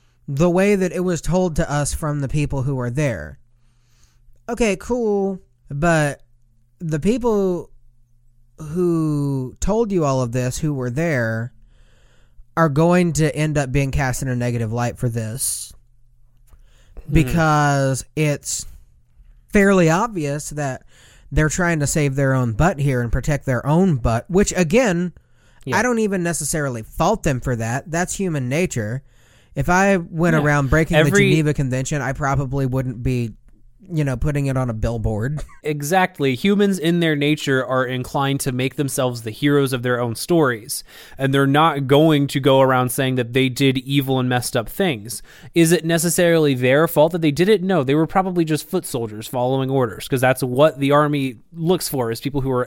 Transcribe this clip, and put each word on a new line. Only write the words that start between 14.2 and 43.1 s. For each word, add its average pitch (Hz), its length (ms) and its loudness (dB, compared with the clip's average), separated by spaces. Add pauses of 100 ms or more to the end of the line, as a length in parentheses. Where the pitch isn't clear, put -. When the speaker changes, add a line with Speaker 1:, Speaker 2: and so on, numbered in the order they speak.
Speaker 1:
in 135 60 -4
a 123 80 -2
negative 120 360 -2
light 120 260 -4
for 127 100 -2
this. 113 640 -6 (1300)
Speaker 2:
Hmm. 143 80 -4
Speaker 1:
Because 147 880 2 (100)
it's - 520 -4 (840)
fairly 196 380 4
obvious 160 600 -2
that 143 320 -6 (480)
they're 151 180 2
trying 170 320 0
to 143 60 0
save 143 280 0
their 135 200 2
own 123 180 0
butt 147 260 2
here 139 220 0
and 117 100 -2
protect 139 360 -2
their 127 200 -2
own 165 300 4
butt, 117 340 -2
which, 196 260 2
again, 180 560 2 (520)
Speaker 2:
Yeah. 147 140 -2
Speaker 1:
I 214 40 2
don't 240 180 0
even 196 220 -2
necessarily 147 600 -4
fault 185 400 -2
them 131 180 -2
for 123 160 -4
that. 113 340 -6
That's 170 240 -4
human 156 340 -4
nature. 127 540 -4 (520)
If 139 140 -2
I 196 280 4
went 165 400 0
Speaker 2:
Yeah. 151 60 2
Speaker 1:
around 143 280 2
breaking 160 260 2
the 151 40 8
Speaker 2:
Every 147 300 4
Speaker 1:
Geneva 151 240 2
Convention, 135 480 -2
I 131 100 -4
probably 135 540 -2
wouldn't 127 360 -4
be, 120 300 -2 (600)
you 156 100 0
know, 135 140 -2
putting 143 300 0
it 131 100 -2
on 127 140 -2
a 110 40 -6
billboard. 113 720 -2
<laughs> - 40 -20 (120)
Speaker 2:
Exactly. 147 680 0
Humans 196 460 2
in 170 180 0
their 165 160 2
nature 143 500 0
are 127 220 -2
inclined 135 540 -2
to 139 100 -4
make 127 240 -2
themselves 127 480 -2
the 113 80 -8
heroes 139 420 0
of 123 120 -4
their 123 160 -2
own 117 160 -4
stories. 139 680 0 (340)
And 135 160 0
they're 139 140 4
not 143 400 2
going 143 420 4
to 139 120 -4
go 135 200 6
around 127 280 4
saying 131 260 -2